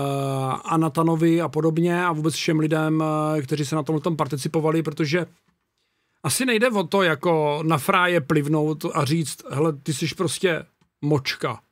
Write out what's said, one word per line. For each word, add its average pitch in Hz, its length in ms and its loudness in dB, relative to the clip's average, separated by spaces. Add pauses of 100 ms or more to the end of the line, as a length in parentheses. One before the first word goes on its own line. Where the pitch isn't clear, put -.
(640)
Anatanovi 165 760 2
a 160 80 -2
podobně 165 560 0
a 175 80 0
vůbec 151 220 -2
všem 160 240 0
lidem, 156 440 0
eh, 151 400 0
kteří 147 220 -4
se 147 120 -4
na 156 60 -2
tomhle 156 180 -2
tom 170 160 -2
participovali, 156 680 0
protože 156 440 -2 (960)
asi 226 240 -2
nejde 240 240 4
o 202 140 0
to, 196 180 2
jako 156 640 2
na 160 120 2
Fráje 180 420 4
plivnout 151 640 2 (100)
a 151 100 2
říct: 147 460 -2
„Hele, 151 220 0
ty 143 220 -4
jsi 160 200 -4
prostě 175 520 -2 (340)
močka.“ 143 600 -2 (120)